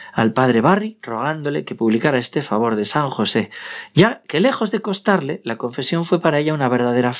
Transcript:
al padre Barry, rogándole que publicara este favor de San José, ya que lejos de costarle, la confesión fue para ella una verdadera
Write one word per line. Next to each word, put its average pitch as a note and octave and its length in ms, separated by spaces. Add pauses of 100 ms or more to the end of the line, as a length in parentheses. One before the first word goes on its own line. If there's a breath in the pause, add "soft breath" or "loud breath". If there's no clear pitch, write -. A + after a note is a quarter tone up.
(120)
al A2 220
padre B2 260
Barry, G3+ 420
rogándole D3 640
que - 120
publicara A2+ 440
este C3 220
favor A2+ 340
de G#2+ 80
San C#3+ 260
José, A2 420 (420 loud breath)
ya A3 340
que D3+ 140
lejos A#3+ 280
de F#3 120
costarle, F#3 640
la A#2 100
confesión C3 480
fue E3+ 180
para D3+ 180
ella D3+ 140
una C#3 140
verdadera B2 520